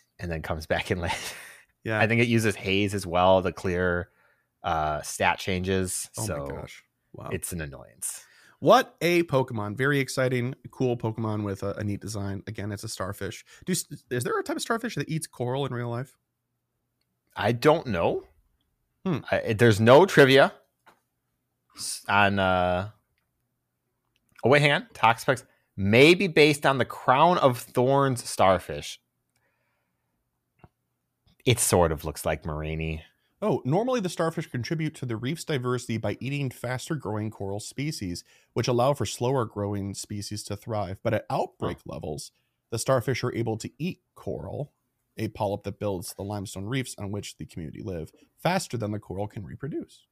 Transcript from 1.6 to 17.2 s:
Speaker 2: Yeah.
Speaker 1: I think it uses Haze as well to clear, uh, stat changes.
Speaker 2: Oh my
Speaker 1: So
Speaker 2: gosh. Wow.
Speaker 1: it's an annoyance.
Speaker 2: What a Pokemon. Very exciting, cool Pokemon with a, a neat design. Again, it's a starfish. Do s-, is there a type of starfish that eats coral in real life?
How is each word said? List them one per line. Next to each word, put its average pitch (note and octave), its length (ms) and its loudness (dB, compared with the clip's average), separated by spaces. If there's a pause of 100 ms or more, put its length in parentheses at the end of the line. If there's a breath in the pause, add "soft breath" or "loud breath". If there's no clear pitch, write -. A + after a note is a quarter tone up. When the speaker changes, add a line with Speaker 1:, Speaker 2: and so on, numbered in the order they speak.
Speaker 2:
Yeah. A2 160 -2
Speaker 1:
I G#2+ 60 6
think A#2 160 2
it A#2+ 60 4
uses A2+ 280 2
Haze G2 380 0
as F#2 140 -6
well F2+ 340 6
to F2+ 100 -2
clear, F2 600 -2 (520)
uh, D#2 380 -2
stat - 380 -2
changes. F#2 760 -2
Speaker 2:
Oh A2+ 60 -8
my A2 60 -6
Speaker 1:
So C#2+ 180 -6
Speaker 2:
gosh. - 380 -12 (280)
Wow. - 200 -14
Speaker 1:
it's F#2 220 -8
an E2 80 -6
annoyance. B1+ 640 -12 (360 soft breath)
Speaker 2:
What G3+ 420 4
a E3+ 220 2
Pokemon. A#2 540 -2
Very C#3 220 0
exciting, B2+ 540 -2 (160)
cool B2 260 -2
Pokemon A2 480 -4
with G2 200 -6
a, G2 80 -4
a - 120 -8
neat G2+ 160 -4
design. G2 460 -8
Again, G#2+ 260 -8
it's G2+ 120 -10
a A2 40 -10
starfish. G2 560 -8 (220 soft breath)
Do F#3 60 -4
s-, - 160 -4 (240)
is B2 120 -2
there A4 140 -2
a G4 60 -4
type E4 140 -6
of - 40 -8
starfish A#3 320 -4
that - 160 -8
eats D#3+ 160 -6
coral C3 400 -6
in B2+ 80 -6
real A#2+ 160 -6
life? A#2+ 300 -10 (1160)